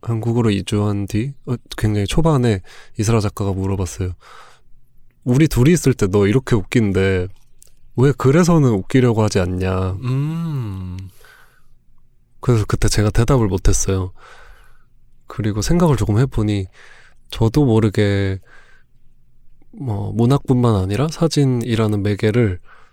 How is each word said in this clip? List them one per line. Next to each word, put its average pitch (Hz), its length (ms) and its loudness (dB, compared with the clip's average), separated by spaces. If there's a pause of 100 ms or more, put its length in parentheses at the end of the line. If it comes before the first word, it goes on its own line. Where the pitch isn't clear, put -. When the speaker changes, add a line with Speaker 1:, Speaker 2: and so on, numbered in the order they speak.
Speaker 1:
한국으로 113 500 -2
이주한 101 560 -2
뒤, 127 260 -4 (140)
어, 123 80 -4 (220)
굉장히 104 280 -2
초반에 123 560 2 (380)
이스라 113 220 2
작가가 98 320 -4
물어봤어요. 95 580 -4 (1120)
"우리 135 240 2
둘이 127 260 4
있을 139 220 2
때 104 100 -2
너 98 220 2
이렇게 120 280 0
웃긴데 95 720 0 (680)
왜 135 200 4
그래서는 160 540 4
웃기려고 113 540 2
하지 104 160 0
않냐?" 92 540 -2 (100)
Speaker 2:
음. 131 920 -6 (1400)
Speaker 1:
그래서 113 280 0
그때 - 200 -2
제가 107 220 2
대답을 120 380 2
못했어요. 95 640 0 (1120)
그리고 104 380 -6
생각을 170 340 2
조금 107 220 0
해보니 107 480 -2 (640)
저도 113 340 2
모르게 101 720 0 (1300)
뭐 104 420 -8
문학뿐만 120 640 2
아니라 101 340 -2
사진이라는 120 920 0
매개를 104 560 0 (320)